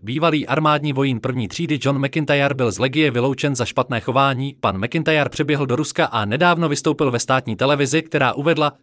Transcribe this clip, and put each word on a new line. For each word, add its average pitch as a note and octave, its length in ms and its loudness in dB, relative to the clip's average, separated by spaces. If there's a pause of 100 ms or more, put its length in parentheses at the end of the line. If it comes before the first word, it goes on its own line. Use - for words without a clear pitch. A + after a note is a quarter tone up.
Bývalý D3 440 -2
armádní D3+ 460 0
vojín C3+ 280 0
první B2 280 -4
třídy D3+ 340 -4
John C3+ 240 0
McIntyre C#3 480 0
byl B2 180 0
z F#2 60 -6
legie C3+ 320 2
vyloučen C3 460 0
za B2+ 80 0
špatné B2 360 -2
chování. C3+ 600 0
Pan G2 240 0
McIntyre D#3 440 0
přeběhl C#3+ 380 0
do B2 100 0
Ruska D3+ 300 0
a A2 180 -2
nedávno E3 440 2
vystoupil C#3+ 420 0
ve A#2+ 80 -2
státní C3 380 -2
televizi, C#3+ 460 2
která C3+ 300 0
uvedla, D3 400 0 (100)